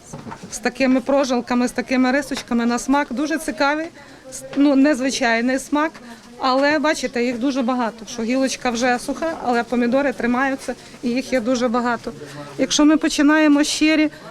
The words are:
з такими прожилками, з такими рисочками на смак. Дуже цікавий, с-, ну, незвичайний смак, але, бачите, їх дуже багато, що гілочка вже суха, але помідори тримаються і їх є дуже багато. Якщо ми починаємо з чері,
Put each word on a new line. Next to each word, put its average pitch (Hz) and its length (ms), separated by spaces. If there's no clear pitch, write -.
з - 60
такими 254 420
прожилками, 247 680
з - 40
такими 254 400
рисочками 254 540
на 240 120
смак. 285 320
Дуже 285 280
цікавий, 302 480
с-, 262 140
ну, 277 200
незвичайний 262 840
смак, 294 340
але, 277 400
бачите, 262 460
їх 240 140
дуже 262 240
багато, 233 500
що 226 100
гілочка 254 480
вже 240 280
суха, 302 340
але 240 200
помідори 247 480
тримаються 254 640
і 254 60
їх 247 240
є 254 80
дуже 247 280
багато. 233 440
Якщо 285 260
ми 311 120
починаємо 302 680
з - 40
чері, 311 420